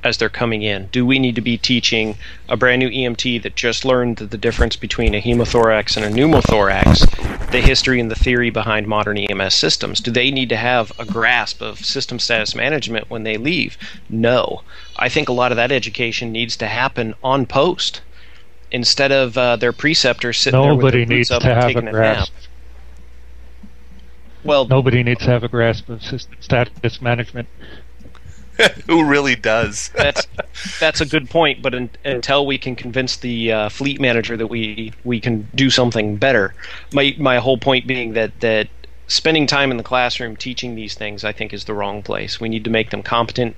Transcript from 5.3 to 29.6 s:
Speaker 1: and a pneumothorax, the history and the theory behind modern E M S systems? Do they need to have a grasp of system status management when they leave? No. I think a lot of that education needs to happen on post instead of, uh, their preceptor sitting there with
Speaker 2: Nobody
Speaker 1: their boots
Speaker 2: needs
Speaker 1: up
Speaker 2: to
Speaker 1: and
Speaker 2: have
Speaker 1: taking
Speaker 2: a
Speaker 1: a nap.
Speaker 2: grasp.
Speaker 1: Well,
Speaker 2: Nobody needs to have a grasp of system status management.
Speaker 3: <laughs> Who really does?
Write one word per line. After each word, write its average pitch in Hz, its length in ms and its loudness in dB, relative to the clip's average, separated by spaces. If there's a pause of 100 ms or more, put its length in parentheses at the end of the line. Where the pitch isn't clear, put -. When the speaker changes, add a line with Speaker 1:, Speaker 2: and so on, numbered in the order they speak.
Speaker 1:
and 110 80 -2
a 104 60 0
pneumothorax, 107 1400 6
the 123 80 4
history 127 400 6
and 117 100 -2
the 110 60 -4
theory 123 340 2
behind 107 380 0
modern 107 280 0
E 101 120 -2
M 98 120 -2
S 95 140 2
systems? 110 460 0
Do 120 100 -4
they 123 220 2
need 131 160 0
to 113 80 0
have 117 420 0
a 117 60 -10
grasp 113 580 0
of 110 220 -10
system 131 340 -4
status 110 360 -2
management 117 560 -2
when 113 120 -8
they 110 140 -4
leave? 135 400 -2 (320)
No. 117 540 2 (340)
I 123 120 0
think 143 200 0
a 127 40 0
lot 123 200 2
of 117 40 0
that 120 160 2
education 117 600 -2
needs 113 240 -4
to 113 100 -4
happen 113 560 -2
on 131 240 0
post - 560 0 (680)
instead 135 400 2
of, 131 260 2
uh, 120 180 4
their 120 160 0
preceptor 123 600 0
sitting 131 280 4
there 143 140 6
with 127 100 4
Speaker 2:
Nobody 127 140 4
Speaker 1:
their 117 80 2
boots 120 100 2
Speaker 2:
needs 120 140 2
Speaker 1:
up 120 120 2
Speaker 2:
to 123 60 4
Speaker 1:
and 120 80 4
Speaker 2:
have 123 120 4
Speaker 1:
taking 120 180 0
Speaker 2:
a 107 40 -6
Speaker 1:
a - 20 -6
nap. 110 240 4
Speaker 2:
grasp. - 160 -2 (2000)
Speaker 1:
Well, 139 240 4
Speaker 2:
Nobody 123 380 4
needs 120 160 2
to - 100 2
have 120 140 4
a 120 40 -4
grasp 117 400 0
of 113 140 -10
system - 380 -10
status - 600 0
management. 120 480 -2 (1080)
Speaker 3:
<laughs> - 280 2
Who 165 200 4
really 143 280 4
does? 110 580 0